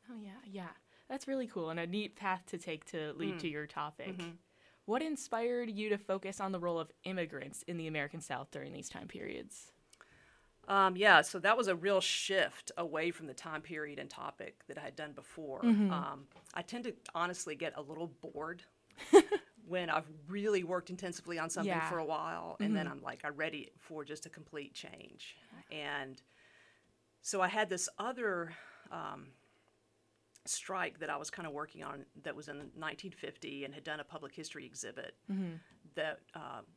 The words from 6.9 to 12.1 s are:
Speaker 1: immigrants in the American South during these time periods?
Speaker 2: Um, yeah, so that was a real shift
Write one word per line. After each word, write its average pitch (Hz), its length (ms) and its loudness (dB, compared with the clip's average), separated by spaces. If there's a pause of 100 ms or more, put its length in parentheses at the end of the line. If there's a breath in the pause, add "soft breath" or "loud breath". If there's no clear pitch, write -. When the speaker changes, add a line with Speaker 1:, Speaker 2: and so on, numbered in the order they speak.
Speaker 1:
immigrants 156 580 -4
in 175 140 -4
the 160 100 -2
American 156 340 -2
South 131 300 -6
during 139 220 -8
these - 160 -10
time - 180 -10
periods? - 640 -10 (960 loud breath)
Speaker 2:
Um, 190 280 6
yeah, 185 260 12
so - 180 2
that 202 180 6
was 233 100 4
a 185 80 6
real 190 260 4
shift - 760 2